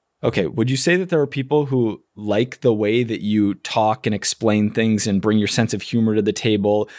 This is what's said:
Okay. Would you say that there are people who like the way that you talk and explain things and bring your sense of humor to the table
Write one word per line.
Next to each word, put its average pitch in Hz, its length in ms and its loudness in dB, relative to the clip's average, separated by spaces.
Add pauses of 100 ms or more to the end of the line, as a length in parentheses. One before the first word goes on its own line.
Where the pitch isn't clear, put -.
(220)
Okay. 107 240 0
Would 117 240 -2
you 131 80 -2
say 170 180 2
that 180 140 -4
there 160 100 2
are 139 60 2
people 139 400 -2
who 123 360 0 (140)
like 104 460 -2
the 123 100 4
way 107 320 0
that 110 160 -6
you 104 360 2
talk - 500 -2
and 107 80 0
explain 104 560 0
things 110 360 0
and 98 140 0
bring 107 160 2
your 104 120 2
sense 113 260 0
of 101 80 -6
humor 113 320 0
to 107 80 2
the 104 100 0
table 104 560 0 (100)